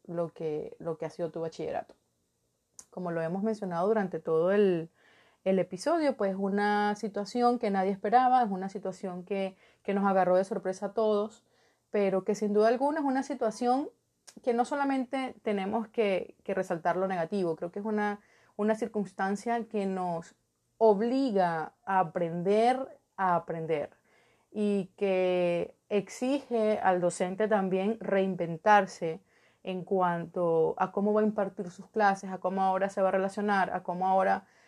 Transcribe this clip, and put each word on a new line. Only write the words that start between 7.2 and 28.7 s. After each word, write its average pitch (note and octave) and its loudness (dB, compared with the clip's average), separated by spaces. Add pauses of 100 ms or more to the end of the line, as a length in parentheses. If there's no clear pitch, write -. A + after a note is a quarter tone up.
que G#3+ -2
nadie F#3+ 2
esperaba, B3 4
es G#3+ 0
una F#3+ -4
situación F#3 -8
que, F#3+ -4 (260)
que G3 -2
nos G3+ 2
agarró F#3 4
de F#3+ 4
sorpresa F#3 -6
a G3 -10
todos, G#3+ 0 (460)
pero F#3+ 2
que G3+ 0
sin G#3 -2
duda G#3+ 6
alguna C#4 0
es C#4 0
una C4 0
situación B3 0 (520)
que A#3+ 0
no A#3+ 2
solamente C4+ -2
tenemos G#3 -2
que, - -2
que G3+ -6
resaltar F3+ -2
lo F#3+ 0
negativo, F3 -2
creo F3 -10
que G3+ -10
es G3+ -8
una, G#3 -2 (340)
una G#3+ 0
circunstancia A3 -4
que G#3 -4
nos F3+ -6 (440)
obliga G#3 2 (120)
a F#3+ 2
aprender F#3 0 (160)
a F#3 2
aprender, E3 -4 (560)
y G3+ 0
que F3+ 2 (140)
exige A3 0
al F3+ 2
docente F#3 0
también G3 0
reinventarse F#3+ 2 (420)